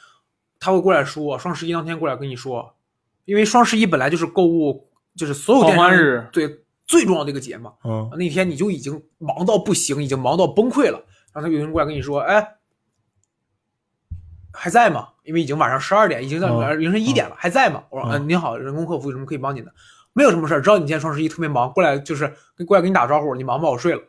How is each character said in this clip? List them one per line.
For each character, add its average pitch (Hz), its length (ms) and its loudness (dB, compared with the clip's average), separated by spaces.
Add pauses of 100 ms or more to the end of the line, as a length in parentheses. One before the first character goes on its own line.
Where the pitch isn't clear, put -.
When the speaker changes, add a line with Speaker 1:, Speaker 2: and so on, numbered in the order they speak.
(600)
Speaker 1:
他 190 100 -2
会 190 100 4
过 185 120 4
来 151 100 4
说， 139 360 -6
双 180 160 -6
十 165 120 -10
一 170 60 -4
当 165 120 -4
天 165 140 -8
过 160 80 -4
来 135 80 -2
跟 139 140 -8
你 127 80 -10
说， 120 400 -10 (480)
因 202 100 -4
为 214 100 4
双 240 200 6
十 226 140 0
一 214 80 4
本 165 120 2
来 131 100 0
就 170 80 0
是 165 100 -2
购 175 200 2
物， 156 440 0 (260)
就 156 100 -6
是 143 80 -4
所 214 220 2
有 262 80 6
电 160 100 6
商， - 20 4
Speaker 2:
狂 175 120 6
欢 185 100 6
日。 127 320 2
Speaker 1:
对， 151 320 -4 (240)
最 330 180 4
重 185 120 2
要 151 80 -4
的 143 60 -6
一 139 40 -6
个 139 60 -8
节 107 160 -14
嘛。 117 160 -18 (100)
Speaker 3:
嗯。 110 340 -6
Speaker 1:
那 175 120 -2
天 180 200 0
你 160 60 -4
就 180 160 -2
已 175 60 -4
经 139 260 -10 (140)
忙 160 280 -6
到 214 140 4
不 202 160 -2
行， 143 280 -2
已 143 40 -4
经 131 100 -2
忙 131 200 0
到 180 100 4
崩 220 240 2
溃 262 200 2
了， - 120 -8 (300)
然 151 100 -12
后 - 0 -
他 160 60 -4
有 160 100 0
人 151 140 -4
过 160 80 0
来 143 60 0
跟 156 80 -6
你 139 80 -6
说 143 260 -4
，“哎， 214 280 2 (2000)
还 - 160 -10
在 220 220 4
吗？” 127 180 -6 (160)
因 156 100 -6
为 170 60 0
已 165 40 0
经 139 140 -4
晚 127 120 2
上 135 100 0
十 165 140 -2
二 214 120 6
点， 131 160 -2
已 135 60 -8
经 156 120 -4
到 185 180 0
Speaker 3:
嗯。 143 200 -2
Speaker 1:
凌 160 140 0
晨 214 100 0
一 240 100 0
点 165 160 0
了， - 60 -18
Speaker 3:
嗯。 - 60 -20
Speaker 1:
“还 175 80 -2
在 226 220 2
吗？” 139 200 -8
我 131 100 -10
说， 117 100 -4
Speaker 3:
嗯。 - 100 -4
Speaker 1:
“嗯， 143 80 -6
您 175 100 2
好， 131 180 -4
人 135 180 -10
工 160 120 -6
客 160 120 -4
服 135 100 -10
有 139 40 -6
什 127 60 -12
么 135 60 -12
可 139 100 -10
以 139 40 -6
帮 135 180 -6
您 113 80 -14
的 - 80 -20 (420)
？”“没 277 100 4
有 254 60 6
什 175 60 2
么 160 120 -2
事 165 60 0
儿， 143 60 0
只 131 80 0
要 208 100 6
你 170 40 -2
今 143 60 -6
天 156 100 -2
双 151 160 -6
十 147 80 -4
一 156 60 0
特 156 100 -12
别 165 100 -4
忙， 131 240 -2
过 196 80 0
来， 160 160 2
就 147 200 -8
是 143 180 -4 (320)
过 196 100 4
来 185 60 4
跟 185 80 0
你 196 40 2
打 131 120 2
招 147 140 2
呼， 143 160 -4
你 131 80 -8
忙 131 160 -4
吧， 165 80 0
我 123 100 0
睡 170 160 0
了。” 120 140 -8